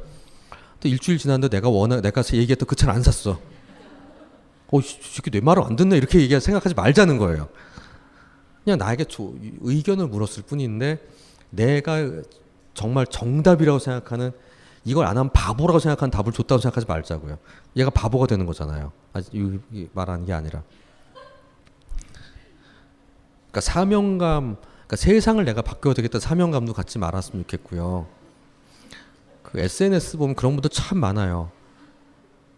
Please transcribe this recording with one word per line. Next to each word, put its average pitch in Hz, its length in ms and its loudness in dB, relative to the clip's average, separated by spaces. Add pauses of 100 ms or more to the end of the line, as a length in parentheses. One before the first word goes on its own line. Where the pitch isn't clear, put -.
(760)
근데 - 160 -2
일주일 151 280 0
지났는데 135 380 2
내가 113 140 4
원하-, 113 320 4
내가 101 200 2 (100)
얘기했던 123 360 2
그 - 80 0
차를 131 180 4
안 123 80 0
샀어. 107 380 2 (1300)
"어, 143 80 4
이 131 40 2
새끼 - 480 -10
내 104 100 0
말을 165 240 4
안 117 100 -4
듣네." 180 220 4
이렇게 139 240 6
얘기할 135 200 4
생각하지 190 360 0
말자는 147 420 6
거예요. 80 300 -2 (1120)
그냥 196 160 2
나에게 117 260 -2
조-, - 320 -12 (240)
의견을 151 480 0
물었을 104 340 -4
뿐인데 139 560 -4 (520)
내가 143 600 0 (640)
정말 123 320 -2
정답이라고 151 720 2
생각하는, 123 540 -6 (520)
이걸 127 220 0
안 98 100 0
하면 131 160 0
바보라고 160 460 2
생각하는 143 320 0
답을 107 220 -2
줬다고 123 280 0
생각하지 117 280 -2
말자고요. 78 500 -6 (380)
얘가 131 140 0
바보가 127 360 0
되는 95 180 0
거잖아요. 73 460 -6 (220)
아, 98 80 -8 (120)
이, 98 260 -4 (140)
이 92 200 -12
말하는 87 340 -6
게 95 60 -4
아니라. 78 320 -8 (2750)
그러니까 104 100 -4
사명감, 180 1000 0
그러니까 - 360 -10
세상을 214 480 4
내가 113 180 -2
바꿔야 - 320 -2
되겠다 113 240 -2
사명감도 151 540 0
갖지 101 260 -8
말았으면 90 460 -4
좋겠고요. 87 600 -6 (1400)
그 - 160 -8
에스엔에스 175 560 0
보면 139 180 -2
그런 131 200 0
분들 143 160 -2
참 - 280 -4
많아요. 95 540 -2 (1040)